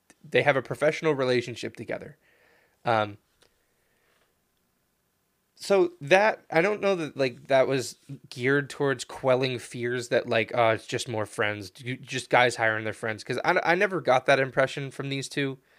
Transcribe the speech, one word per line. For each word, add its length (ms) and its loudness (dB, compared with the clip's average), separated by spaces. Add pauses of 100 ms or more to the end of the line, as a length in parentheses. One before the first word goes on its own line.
(280)
they 140 2
have 140 2
a 60 0
professional 520 -2
relationship 600 -2
together. 420 -10 (680)
Um, 340 0 (2500)
so 440 2
that, 520 2
I 80 4
don't 200 0
know 140 0
that, 220 -6
like, 320 -4
that 180 4
was 300 -4 (340)
geared 400 -2
towards 340 -4
quelling 540 -2
fears 500 -6
that, 200 0
like, 260 0
"Oh, 160 4
it's 160 -2
just 220 -6
more 180 -4
friends, 520 -4
you, 180 -10
just 340 -10
guys 240 6
hiring 300 0
their 80 -4
friends," 320 -8
'cause 200 -6
I, 200 2
I 100 6
never 260 2
got 260 4
that 120 8
impression 540 0
from 160 -8
these 200 -6
two. 300 -2 (200)